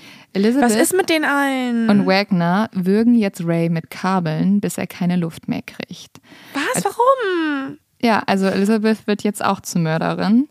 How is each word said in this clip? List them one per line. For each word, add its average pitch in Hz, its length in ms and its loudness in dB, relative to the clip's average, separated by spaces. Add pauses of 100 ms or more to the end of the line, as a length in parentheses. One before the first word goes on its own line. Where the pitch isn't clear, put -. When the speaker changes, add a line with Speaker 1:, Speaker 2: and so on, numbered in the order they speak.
(340)
Speaker 1:
Elizabeth 233 360 2
Speaker 2:
Was 214 60 2
ist 330 180 2
mit 370 160 2
den 311 140 2
allen? 254 640 0
Speaker 1:
und 202 180 4
Wagner 190 680 2
würgen 202 420 2
jetzt 202 320 0
Ray 170 240 0
mit 165 200 -4
Kabeln, 180 720 0
bis 180 180 -4
er - 80 -6
keine 180 300 -4
Luft 165 320 -6
mehr - 140 -6
kriegt. - 580 -18 (340)
Speaker 2:
Was? 330 300 -2
Speaker 1:
Als - 0 -
Speaker 2:
Warum? 359 960 0 (240)
Speaker 1:
Ja, 226 240 2
also 190 200 0
Elizabeth 214 600 0
wird 208 160 -2
jetzt - 220 -4
auch 196 160 -2
zur - 220 -4
Mörderin. 175 680 0